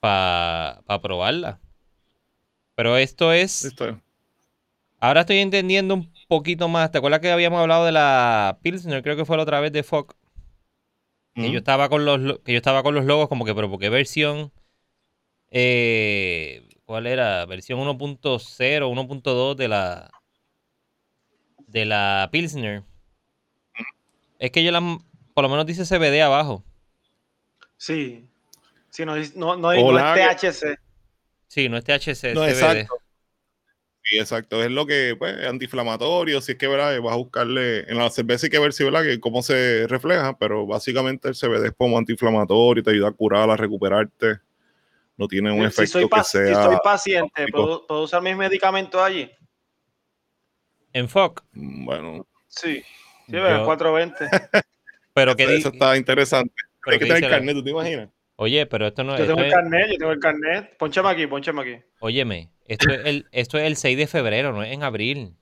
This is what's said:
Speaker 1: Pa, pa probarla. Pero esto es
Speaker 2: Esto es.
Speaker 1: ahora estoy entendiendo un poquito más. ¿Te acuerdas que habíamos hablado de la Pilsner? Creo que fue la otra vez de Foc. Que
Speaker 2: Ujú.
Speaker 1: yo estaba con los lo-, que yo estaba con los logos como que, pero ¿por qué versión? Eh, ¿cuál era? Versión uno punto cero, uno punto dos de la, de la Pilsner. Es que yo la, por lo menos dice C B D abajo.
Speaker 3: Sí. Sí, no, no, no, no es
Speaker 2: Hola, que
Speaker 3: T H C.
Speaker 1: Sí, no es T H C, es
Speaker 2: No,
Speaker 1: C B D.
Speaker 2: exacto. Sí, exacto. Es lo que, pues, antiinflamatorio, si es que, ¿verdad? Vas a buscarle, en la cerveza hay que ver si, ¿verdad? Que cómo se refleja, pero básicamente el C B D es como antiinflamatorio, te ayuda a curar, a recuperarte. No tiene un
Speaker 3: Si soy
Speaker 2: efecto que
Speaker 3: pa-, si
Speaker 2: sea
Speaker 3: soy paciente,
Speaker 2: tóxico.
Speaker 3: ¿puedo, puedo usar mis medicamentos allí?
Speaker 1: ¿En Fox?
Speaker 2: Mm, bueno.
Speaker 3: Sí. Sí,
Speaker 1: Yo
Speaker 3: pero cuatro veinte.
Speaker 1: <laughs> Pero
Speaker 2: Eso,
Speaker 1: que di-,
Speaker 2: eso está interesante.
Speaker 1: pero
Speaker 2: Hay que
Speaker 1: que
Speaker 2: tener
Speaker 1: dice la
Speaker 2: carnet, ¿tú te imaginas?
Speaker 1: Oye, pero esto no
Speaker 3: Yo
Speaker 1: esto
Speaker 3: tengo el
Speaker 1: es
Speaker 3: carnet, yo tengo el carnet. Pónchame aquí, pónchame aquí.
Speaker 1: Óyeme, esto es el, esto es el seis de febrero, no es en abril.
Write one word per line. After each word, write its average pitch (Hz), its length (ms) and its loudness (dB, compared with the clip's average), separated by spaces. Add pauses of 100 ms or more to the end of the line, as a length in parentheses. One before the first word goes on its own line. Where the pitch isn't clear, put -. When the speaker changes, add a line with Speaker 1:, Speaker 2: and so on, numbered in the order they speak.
Speaker 1:
Pa, 87 840 -2
pa 101 160 -4
probarla. 98 600 -4 (1120)
Pero 117 220 0
esto 147 360 2
es 175 340 0
Speaker 2:
Esto 123 240 -8
es. 113 40 -10 (1040)
Speaker 1:
ahora 139 220 4
estoy 196 180 2
entendiendo 196 560 0
un 175 180 -6 (140)
poquito 165 400 -2
más. 165 240 0
¿Te 156 80 0
acuerdas 143 220 2
que 175 100 0
habíamos 175 300 2
hablado 165 260 4
de 165 60 2
la 123 680 2
Pilsner? 170 420 -6
Creo 147 100 -2
que 151 100 -4
fue 160 120 -2
la 156 80 0
otra 147 160 0
vez 151 100 -2
de 143 140 -4
Foc. - 320 -6 (1200)
Que 120 60 -6
Speaker 2:
Ujú. 120 100 -2
Speaker 1:
yo 120 60 -2
estaba 135 300 2
con 147 160 0
los 143 140 2
lo-, 135 240 -4
que - 80 -8
yo 120 80 2
estaba 135 240 2
con 147 140 0
los 135 80 0
logos 147 240 2
como 120 160 -4
que, 107 100 -2
pero 104 160 -4
¿por 98 80 -8
qué 101 120 -2
versión? 147 600 -2 (1000)
Eh, 104 1160 0 (200)
¿cuál 113 200 -8
era? 117 400 -2
Versión 92 320 -10
uno 139 200 -4
punto 139 400 -6
cero, 135 500 -2
uno 127 180 -6
punto 131 280 -6
dos 131 220 -2
de 127 120 -4
la, 90 420 -4 (1600)
de 110 180 -4
la 101 480 0
Pilsner. 139 500 -6 (1600)
Es 127 120 -6
que 165 140 2
yo 175 80 2
la, 170 80 2 (540)
por 143 80 2
lo 135 80 2
menos 151 160 0
dice 170 180 -6
C 180 140 0
B 156 120 4
D 151 120 4
abajo. 139 420 2 (1120)
Speaker 3:
Sí. 127 500 -8 (640)
Sí, - 140 -10
no, 156 120 -6
no, 156 60 -4 (140)
no, 175 200 -2
no 170 160 0
es 175 100 6
Speaker 2:
Hola, 131 320 4
que 190 60 4
Speaker 3:
T 190 60 4
H 180 260 0
C. 147 260 -6 (680)
Speaker 1:
Sí, 135 220 -2
no 117 80 -4
es 117 80 -6
T 143 80 -2
H 143 220 -2
C, 123 160 -6
es 117 40 -4
Speaker 2:
No, 156 100 0
Speaker 1:
C 143 100 2
B - 0 -
D. 131 60 0
Speaker 2:
exacto. 143 340 2 (1080)
Sí, 107 160 0
exacto. 110 460 -4
Es 120 60 -2
lo 143 160 -2
que, 135 300 0
pues, 175 300 -6
antiinflamatorio, 131 920 -2
si 127 120 -8
es 123 60 -8
que, 139 80 -4
¿verdad? 139 340 0
Vas 117 120 -2
a 120 60 -2
buscarle, 123 720 -2
en 117 100 -4
la 117 120 2
cerveza 120 360 -2
hay 143 40 0
que 147 80 2
ver 147 140 2
si, 151 100 -2
¿verdad? 143 220 2
Que 127 160 -2
cómo 120 220 -2
se 123 440 2
refleja, 135 520 -2
pero 104 280 -2
básicamente 131 640 -2
el 131 80 -4
C - 100 -4
B 110 140 2
D 110 80 0
es 107 80 -6
como 120 220 2
antiinflamatorio, 113 840 4
te 110 80 2
ayuda 104 200 4
a - 20 -14
curar, 107 380 2
a 107 60 4
recuperarte. 104 840 0 (800)
No 101 80 -2
tiene 98 240 0
un 107 180 4
Speaker 3:
Si - 60 -6
soy 107 80 4
Speaker 2:
efecto 107 160 0
que 107 80 4
Speaker 3:
pa-, 107 160 4
si - 140 0
Speaker 2:
sea 98 260 4
Speaker 3:
soy 92 180 6
paciente, 185 600 0
Speaker 2:
tóxico. 143 220 0
Speaker 3:
¿puedo, 160 220 -4
puedo 151 160 -2
usar 160 200 -2
mis 185 140 -2
medicamentos 190 640 0
allí? 185 300 -2 (1600)
Speaker 1:
¿En 123 160 -4
Fox? - 320 0 (120)
Speaker 2:
Mm, 69 320 -14
bueno. 80 420 -8 (220)
Speaker 3:
Sí. 156 340 -8 (440)
Sí, 123 100 -14
Speaker 1:
Yo 185 80 -2
Speaker 3:
pero 156 200 4
cuatro 156 280 2
veinte. 160 360 0
Speaker 1:
<laughs> - 380 0 (460)
Pero 131 200 4
Speaker 2:
Eso, 120 40 2
Speaker 1:
que 131 100 4
di-, 131 120 4
Speaker 2:
eso 139 100 0
está 131 280 4
interesante. 131 580 2 (300)
Speaker 1:
pero 151 100 2
Speaker 2:
Hay 143 40 2
que - 60 0
Speaker 1:
que 156 40 0
Speaker 2:
tener 165 140 4
Speaker 1:
dice 135 80 0
la 151 60 4
Speaker 2:
carnet, 139 200 0
¿tú 131 80 -6
te 135 60 -6
imaginas? 156 380 -6 (280)
Speaker 1:
Oye, 127 300 0
pero 107 200 -4
esto 107 180 -6
no 135 120 -6
Speaker 3:
Yo 151 80 0
Speaker 1:
esto 160 100 2
Speaker 3:
tengo 147 60 0
el 135 80 2
Speaker 1:
es 147 60 4
Speaker 3:
carnet, 175 360 2
yo 190 80 -4
tengo 160 140 -2
el 147 80 -4
carnet. 160 580 -2
Pónchame 185 320 0
aquí, 165 160 -2
pónchame 143 360 -6
aquí. 123 200 -12 (160)
Speaker 1:
Óyeme, 113 520 -4 (160)
esto - 240 0
es 131 140 -4
el, 147 280 -4
esto 123 260 -4
es 151 60 -2
el 151 120 -2
seis 131 220 0
de 147 80 0
febrero, 131 460 -2
no 104 100 -8
es 113 100 -10
en 139 120 -10
abril. 113 580 -6